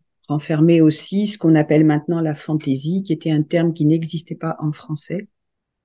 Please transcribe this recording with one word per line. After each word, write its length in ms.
renfermait 520
aussi 480
ce 100
qu'on 160
appelle 300
maintenant 360
la 140
fantaisie, 720
qui 80
était 180
un 120
terme 300
qui 140
n'existait 480
pas 240
en 140
français, 560